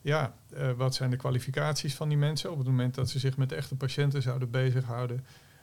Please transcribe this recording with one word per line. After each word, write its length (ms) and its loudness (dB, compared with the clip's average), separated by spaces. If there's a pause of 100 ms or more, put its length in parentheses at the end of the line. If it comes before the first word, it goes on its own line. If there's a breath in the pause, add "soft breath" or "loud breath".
ja, 340 0 (180)
eh, 200 -2
wat 220 0
zijn 160 0
de 60 2
kwalificaties 800 -2
van 140 -2
die 100 2
mensen 340 0
op 60 -4
het 80 0
moment 280 2
dat 160 0
ze 80 -4
zich 180 0
met 160 0
echte 240 -4
patiënten 460 0
zouden 280 -2
bezighouden? 760 0 (360 loud breath)